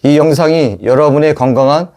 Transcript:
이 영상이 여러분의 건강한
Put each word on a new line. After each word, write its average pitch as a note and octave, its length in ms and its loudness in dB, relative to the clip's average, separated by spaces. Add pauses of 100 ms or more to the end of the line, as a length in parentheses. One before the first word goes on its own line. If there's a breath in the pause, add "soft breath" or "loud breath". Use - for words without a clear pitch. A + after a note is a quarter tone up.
이 D3 120 2
영상이 D#3 680 0
여러분의 D3 500 0
건강한 C3+ 640 -2